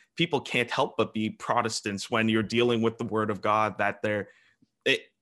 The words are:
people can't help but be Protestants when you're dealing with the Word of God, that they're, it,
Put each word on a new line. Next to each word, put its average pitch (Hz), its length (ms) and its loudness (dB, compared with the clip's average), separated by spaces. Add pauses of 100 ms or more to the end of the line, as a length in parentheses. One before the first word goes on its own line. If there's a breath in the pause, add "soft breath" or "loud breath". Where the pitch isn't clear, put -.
(160 loud breath)
people 165 240 0
can't 117 320 -2
help - 240 -2
but 107 180 0
be 110 160 -2
Protestants 110 800 -2
when 110 200 2
you're 110 120 4
dealing 117 400 2
with 113 160 0
the 120 60 -6
Word 107 260 -2
of 98 120 -6
God, 107 360 2
that 101 240 -2
they're, 104 280 -2 (560 soft breath)
it, 131 160 2 (200)